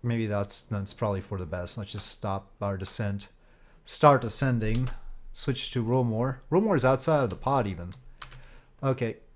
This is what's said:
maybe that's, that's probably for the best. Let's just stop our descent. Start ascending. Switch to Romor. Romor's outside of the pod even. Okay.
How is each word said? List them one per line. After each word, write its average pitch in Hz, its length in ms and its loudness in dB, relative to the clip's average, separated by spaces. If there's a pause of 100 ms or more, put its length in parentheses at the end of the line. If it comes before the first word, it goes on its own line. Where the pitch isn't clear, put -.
maybe 117 240 0
that's, 101 360 -2
that's 101 300 -4
probably 101 280 -2
for 95 180 -8
the 90 80 -6
best. 90 320 -6
Let's 98 140 -10
just 101 160 -4
stop 98 420 -4 (100)
our 101 160 -2
descent. 101 520 -4 (560)
Start 143 400 6
ascending. 120 680 2 (420)
Switch - 400 -4
to 120 120 0
Romor. 120 540 2 (120)
Romor's 180 340 4
outside 135 400 4
of 101 60 0
the 87 60 -6
pod 131 300 0
even. 90 280 -6 (880)
Okay. 127 340 0 (200)